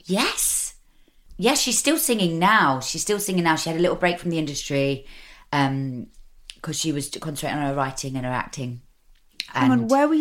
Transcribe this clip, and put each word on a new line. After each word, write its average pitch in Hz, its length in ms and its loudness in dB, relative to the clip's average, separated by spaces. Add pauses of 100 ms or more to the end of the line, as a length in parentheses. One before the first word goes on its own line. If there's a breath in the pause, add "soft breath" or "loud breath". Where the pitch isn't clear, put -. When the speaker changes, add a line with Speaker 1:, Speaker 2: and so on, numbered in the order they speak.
Speaker 1:
Yes. - 680 -2 (600)
Yes, 247 240 2
she's 233 180 0
still 311 200 2
singing 190 420 0
now. 175 400 4
She's - 220 -6
still 208 180 0
singing 185 240 0
now. 160 140 4
She 165 120 -4
had 165 80 -2
a 170 40 2
little 175 160 2
break 175 200 0
from 175 120 -6
the 165 100 0
industry, 139 680 -2 (460 loud breath)
um, 135 560 -2 (540)
'cause 151 180 -6
she 160 140 -2
was 143 160 -4
concentrating 147 500 -6
on 147 60 -2
her 139 100 -2
writing 135 400 -4
and 127 100 -4
her 127 60 -4
acting. 123 480 -6 (680)
Speaker 2:
Hang 262 240 4
on, 247 80 6
Speaker 1:
And 226 100 -2
Speaker 2:
where 277 180 6
were 311 140 4